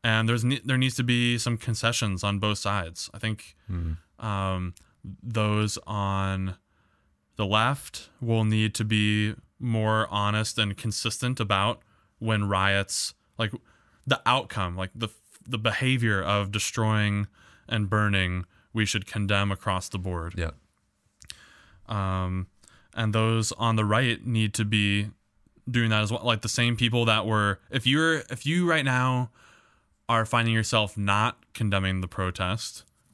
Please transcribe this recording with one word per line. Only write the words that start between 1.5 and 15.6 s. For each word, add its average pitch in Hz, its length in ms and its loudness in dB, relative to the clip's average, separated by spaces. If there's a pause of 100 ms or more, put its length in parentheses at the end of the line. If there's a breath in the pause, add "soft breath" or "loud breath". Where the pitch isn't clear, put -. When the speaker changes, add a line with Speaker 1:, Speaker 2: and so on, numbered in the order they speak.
Speaker 1:
concessions 110 640 -2
on 101 160 0
both 104 200 0
sides. 92 560 -4
I - 40 -12
think, - 380 -6 (140)
Speaker 2:
Mm-hmm. 85 560 -6
Speaker 1:
um, 95 480 -2 (480 loud breath)
those 107 640 0
on 98 720 -2 (800)
the 104 100 -2
left 113 640 0 (100)
will 113 240 2
need 107 300 2
to 110 100 -2
be 104 500 2 (240)
more 110 520 0
honest 104 480 0
and 101 180 0
consistent 120 640 -4
about 101 400 0 (380 soft breath)
when 107 300 0
riots, 98 680 0 (240)
like, 110 140 -2 (540 soft breath)
the - 200 0
outcome, 104 500 0
like, 95 180 -6
the, 117 140 -6 (400)
the 123 100 -4
behavior 113 640 2